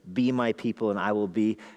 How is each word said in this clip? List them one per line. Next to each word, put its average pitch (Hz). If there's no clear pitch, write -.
be 123
my 123
people, 110
and 101
I 101
will 104
be 107